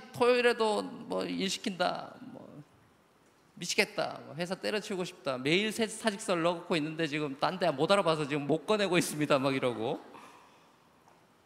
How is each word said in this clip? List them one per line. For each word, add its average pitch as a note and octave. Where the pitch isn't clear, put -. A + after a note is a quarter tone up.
토요일에도 A#3
뭐 F#3
일 F3+
시킨다. F3
뭐 -
미치겠다. -
뭐 A#2+
회사 F3
때려치우고 G3+
싶다. C3+
매일 F3+
새 A3+
사직서를 G3
넣고 F3
있는데 D#3+
지금 C#3+
딴 E3
데 F3
못 D3
알아봐서 D#3+
지금 C#3+
못 D#3+
꺼내고 G3
있습니다. D3
막 C3+
이러고. B2+